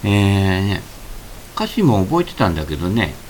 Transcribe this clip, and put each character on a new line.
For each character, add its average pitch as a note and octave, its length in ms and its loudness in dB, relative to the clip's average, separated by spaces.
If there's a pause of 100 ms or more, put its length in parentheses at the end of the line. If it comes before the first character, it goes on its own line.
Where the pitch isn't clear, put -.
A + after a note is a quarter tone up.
え G2 560 4
ー G2 80 0
ね、 F2+ 140 -2 (720)
歌 - 120 -4
詞 - 160 -2
も A2 220 4
覚 D#3+ 180 2
え - 20 0
て - 100 -8
た G#2 140 2
ん E2+ 60 0
だ D#2 100 -4
け D2 120 -6
ど E2+ 120 -2
ね G2 260 0 (160)